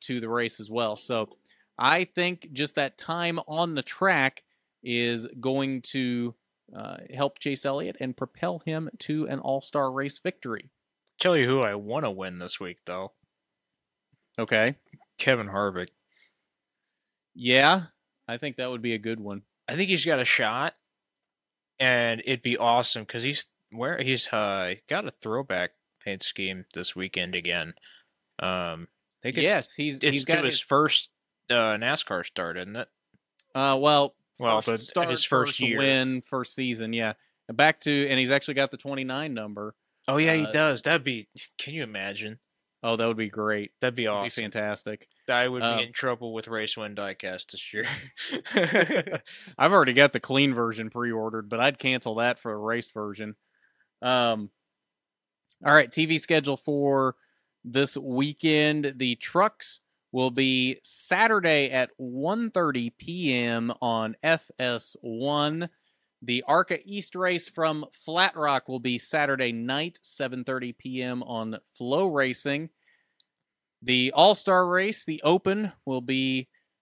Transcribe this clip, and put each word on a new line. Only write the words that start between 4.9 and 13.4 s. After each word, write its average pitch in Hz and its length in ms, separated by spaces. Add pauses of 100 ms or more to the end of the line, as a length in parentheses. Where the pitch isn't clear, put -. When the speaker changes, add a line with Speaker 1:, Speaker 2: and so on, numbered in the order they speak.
Speaker 1:
going 131 420
to, 120 520 (400)
uh, 101 220 (180)
help 139 240
Chase 139 280
Elliott 143 340
and 127 160
propel 170 480
him 160 240 (120)
to 156 260
an 135 120
all-star 135 540
race 135 260
victory. - 520 (500)
Speaker 2:
Tell 180 160
you 131 100
who 131 140
I 104 140
wanna 110 360
win 95 280
this 90 200
week, 90 280
though. 92 260 (1300)